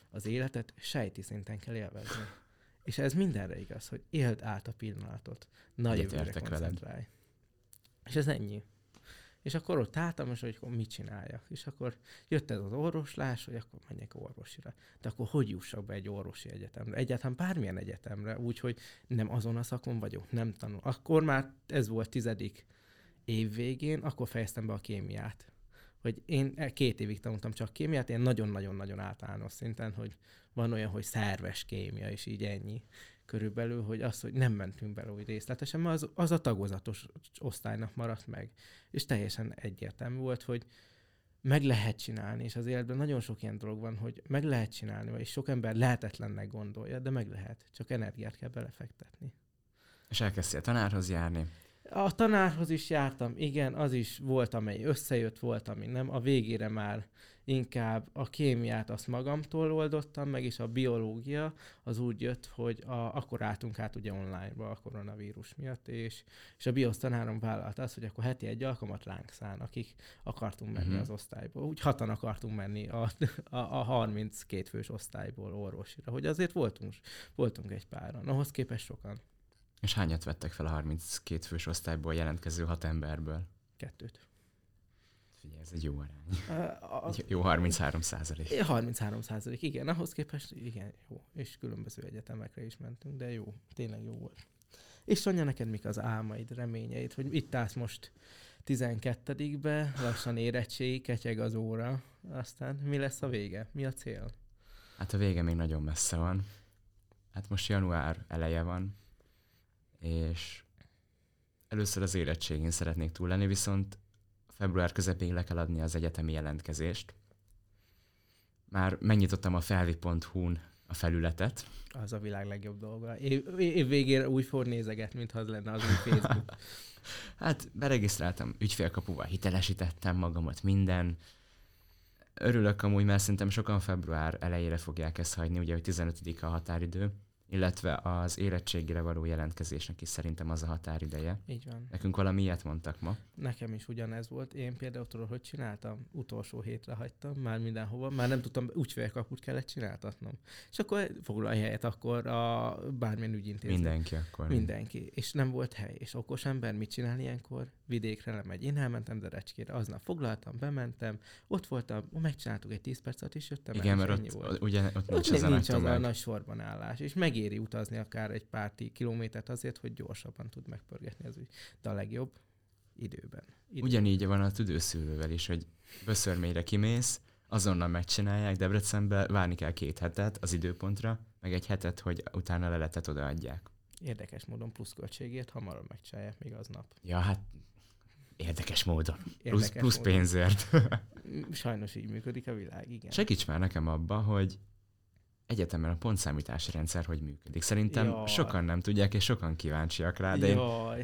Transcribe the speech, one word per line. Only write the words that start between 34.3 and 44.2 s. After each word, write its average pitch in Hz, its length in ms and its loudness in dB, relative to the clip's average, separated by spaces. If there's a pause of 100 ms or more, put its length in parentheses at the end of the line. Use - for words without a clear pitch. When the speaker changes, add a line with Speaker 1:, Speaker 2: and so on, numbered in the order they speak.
Speaker 1:
nem 127 200 6
mentünk 104 420 -4
bele 107 180 -8
úgy 104 140 -10
részletesen, 127 540 -4
mert 160 220 2
az, - 120 -6
az 170 160 4
a 170 80 6
tagozatos 98 680 -2 (340)
osztálynak 110 540 -4
maradt 117 320 -4
meg. 104 240 -10 (400)
És - 160 -2
teljesen 107 480 0
egyértelmű 110 640 -8
volt, 131 260 -2
hogy 120 240 -4 (720)
meg 139 220 6
lehet 113 360 4
csinálni, 113 460 -4
és 117 120 -6
az 120 100 -2
életben 123 300 -2
nagyon 139 240 2
sok 113 220 -6
ilyen 107 160 -4
dolog 107 220 -6
van, 110 160 -4
hogy 117 320 -6